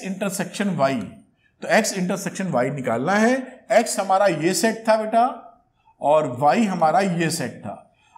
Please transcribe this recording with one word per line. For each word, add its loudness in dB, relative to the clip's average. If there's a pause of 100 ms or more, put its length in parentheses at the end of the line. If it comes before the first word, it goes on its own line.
intersection -4
Y, 2 (680)
तो -10 (100)
X 0
intersection -4
Y 2
निकालना -2
है। 0 (140)
X -4
हमारा 2
ये 0
सेट -2
था 4
बेटा 0 (760)
और 2
Y 4 (100)
हमारा 2
ये 0
सेट -6
था। -14 (320)